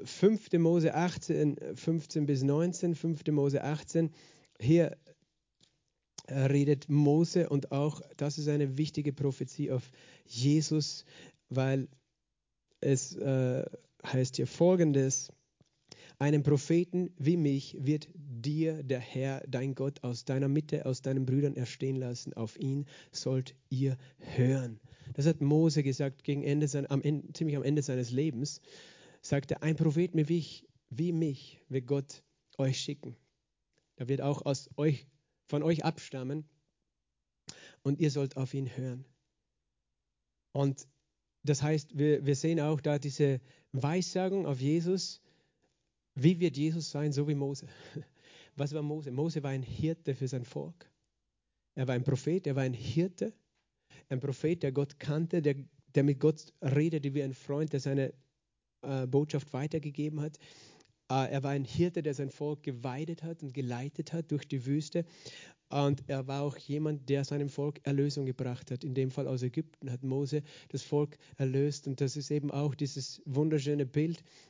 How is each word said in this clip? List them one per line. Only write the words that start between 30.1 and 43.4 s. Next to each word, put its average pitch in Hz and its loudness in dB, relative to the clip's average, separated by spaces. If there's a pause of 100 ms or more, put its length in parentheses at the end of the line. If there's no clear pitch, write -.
wie 160 2
ich, - -6 (220)
wie 170 -2
mich 160 -4
wird 131 -4
Gott 139 -2 (340)
euch 131 2
schicken. 135 -8 (800)
Er 123 -6
wird 135 0
auch 139 -2
aus 139 -2
euch, 147 0 (400)
von 147 0
euch 160 2
abstammen 135 -4 (1400)
und 143 0
ihr 151 4
sollt 139 -2
auf 135 -4
ihn 135 -4
hören." 127 -8 (1500)
Und 139 0 (560)
das 139 2
heißt, 151 0
wir, 143 4
wir 139 4
sehen 160 2
auch 151 2
da 147 0
diese 139 0 (320)